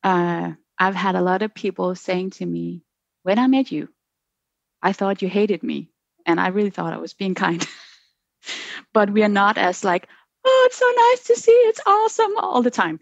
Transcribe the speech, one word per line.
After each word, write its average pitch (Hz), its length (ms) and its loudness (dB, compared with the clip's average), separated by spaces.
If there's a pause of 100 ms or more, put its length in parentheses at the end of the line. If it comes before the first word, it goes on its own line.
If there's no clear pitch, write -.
Uh, 175 480 -2 (260)
I've 190 160 0
had 185 220 -4
a 185 60 0
lot 185 200 0
of 214 120 -6
people 185 400 -6
saying 185 380 -6
to 185 140 -10
me, 170 360 -8 (420)
When 196 140 0
I 254 100 2
met 269 240 0
you, 151 160 -8 (960)
I 185 100 0
thought 196 300 -4
you 190 60 -4
hated 202 340 0
me, 151 280 -10 (360)
and 170 140 0
I 180 80 0
really 202 220 -2
thought 170 240 -8
I 165 40 -10
was 165 160 -14
being 190 200 -4
kind. 170 380 -2
<laughs> - 40 -20 (1200)
But 208 160 4
we 208 140 2
are 208 60 2
not 202 280 2
as 180 260 -2
like, 180 240 -2 (360)
oh, 523 220 4
it's 494 120 2
so 494 180 4
nice 480 320 4
to 480 80 4
see - 160 2
you. 466 180 8
It's 440 160 -4
awesome 427 520 2
all - 240 0
the 240 80 2
time. 165 320 -2